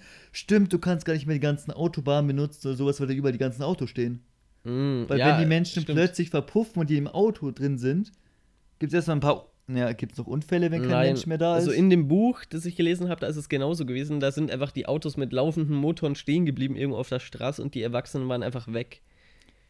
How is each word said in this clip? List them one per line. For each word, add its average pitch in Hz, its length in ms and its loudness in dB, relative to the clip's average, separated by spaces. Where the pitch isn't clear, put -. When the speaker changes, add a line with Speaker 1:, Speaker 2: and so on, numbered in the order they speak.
Speaker 1:
Stimmt, 202 400 2
du 175 60 4
kannst 170 260 -2
gar 165 80 0
nicht 151 140 -2
mehr 156 80 0
die 143 60 0
ganzen 147 320 -2
Autobahnen 147 540 0
benutzen 143 420 -2
oder 135 100 -2
sowas, 139 220 0
weil 139 80 -2
da 135 40 0
überall 135 200 0
die 120 60 -4
ganzen 127 240 -2
Autos 147 280 -2
stehen. 120 320 -4
Speaker 2:
Mm, 127 440 -2
Speaker 1:
Weil 139 100 2
Speaker 2:
ja, 127 140 4
Speaker 1:
wenn 160 80 4
die 160 60 4
Menschen 165 360 2
Speaker 2:
stimmt. 151 160 -2
Speaker 1:
plötzlich 180 320 2
verpuffen 196 500 -2
und 156 80 0
die 151 80 2
im 143 100 0
Auto 202 440 0
drin 139 260 -2
sind, 139 360 0
gibt's 151 160 -2
erstmal 165 240 2
ein - 20 -4
paar, 147 300 0
ja, 123 240 0
gibt's 113 240 -8
noch 123 100 -6
Unfälle, 170 440 0
wenn 160 100 -2
kein 127 100 0
Speaker 2:
Nein, 127 180 4
Speaker 1:
Mensch 135 180 0
mehr 160 120 -2
da 170 140 2
Speaker 2:
also 170 180 2
Speaker 1:
ist? 123 60 0
Speaker 2:
in 190 140 6
dem 165 180 6
Buch, 214 400 2
das 165 160 -8
ich 175 120 -8
gelesen 175 340 0
hab, 165 100 -6
da - 60 -4
ist 156 100 -4
es 147 140 -8
genauso 147 340 0
gewesen. 139 360 -4
Da 139 120 2
sind 151 180 -2
einfach 135 220 -4
die 135 140 -6
Autos 147 320 -4
mit 131 160 -2
laufenden 151 420 2
Motoren 147 380 0
stehen 160 320 0
geblieben 135 300 -2
irgendwo 135 220 -4
auf 127 120 -4
der 123 100 -2
Straße - 400 -8
und 143 140 -8
die 120 80 -4
Erwachsenen 120 480 -4
waren 123 120 -2
einfach 120 300 -6
weg. 117 300 -8